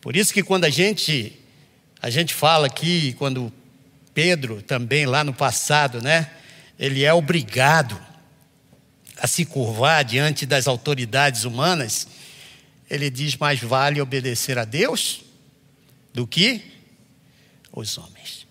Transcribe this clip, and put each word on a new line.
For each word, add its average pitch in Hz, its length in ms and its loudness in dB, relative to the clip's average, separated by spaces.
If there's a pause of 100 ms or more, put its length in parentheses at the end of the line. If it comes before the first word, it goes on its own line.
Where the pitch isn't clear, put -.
Por 123 160 -4
isso 208 180 2
que 202 80 2
quando 185 220 2
a 156 60 4
gente, 156 680 -2 (640)
a 117 80 -4
gente 156 240 -2
fala 156 320 4
aqui, 156 460 -2
quando 127 400 -4 (600)
Pedro 147 480 0
também 131 460 -2
lá 131 160 2
no 143 100 -2
passado, 131 720 0
né, 156 300 0 (440)
ele 135 280 -2
é 151 100 6
obrigado 139 800 2 (1200)
a - 100 -2
se - 160 0
curvar 135 600 2
diante 139 420 -2
das 135 200 2
autoridades 127 760 0
humanas, 127 640 -2 (840)
ele 147 180 -2
diz: 135 280 -4
"Mais 147 240 0
vale 131 400 2
obedecer 131 580 -2
a 117 60 -2
Deus 175 560 -2 (920)
do 123 140 -4
que 208 340 0 (1120)
os - 260 -8
homens." - 520 -18